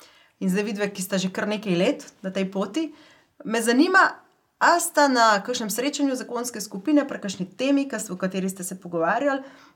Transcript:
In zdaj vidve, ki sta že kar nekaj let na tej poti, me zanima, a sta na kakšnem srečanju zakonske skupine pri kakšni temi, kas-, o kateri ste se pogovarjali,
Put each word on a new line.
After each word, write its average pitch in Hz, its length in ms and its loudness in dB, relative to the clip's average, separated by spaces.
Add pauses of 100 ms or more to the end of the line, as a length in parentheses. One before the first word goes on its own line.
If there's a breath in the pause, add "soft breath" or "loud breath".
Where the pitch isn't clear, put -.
(400 soft breath)
In 190 80 -2
zdaj 190 160 0
vidve, 208 240 -4
ki 202 140 -10
sta 190 140 -4
že 185 140 -2
kar 220 160 -4
nekaj 208 280 -2
let 196 440 -2
na 190 120 -10
tej 196 160 -4
poti, 202 460 -4 (480 loud breath)
me 226 200 -4
zanima, 269 380 4 (640)
a 254 160 6
sta 302 320 4
na 226 300 6
kakšnem 226 300 -6
srečanju 277 460 -2
zakonske 240 460 -8
skupine 262 440 2
pri - 140 -8
kakšni 190 300 -6
temi, 277 380 0
kas-, 220 220 -8
o 180 80 -8
kateri 190 320 -2
ste 185 140 -8
se 180 140 -10
pogovarjali, 202 640 0 (340 loud breath)